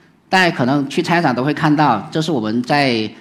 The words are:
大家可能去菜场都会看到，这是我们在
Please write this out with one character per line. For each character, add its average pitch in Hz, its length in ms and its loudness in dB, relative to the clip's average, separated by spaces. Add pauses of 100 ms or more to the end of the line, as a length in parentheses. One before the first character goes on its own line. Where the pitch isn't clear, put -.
(300)
大 185 140 4
家 185 120 2
可 127 100 -2
能 139 240 0
去 175 140 -2
菜 170 180 0
场 135 140 0
都 - 80 -2
会 147 100 0
看 151 220 2
到， 135 360 2
这 160 100 -2
是 160 100 -4
我 135 80 0
们 110 240 -2
在 123 580 0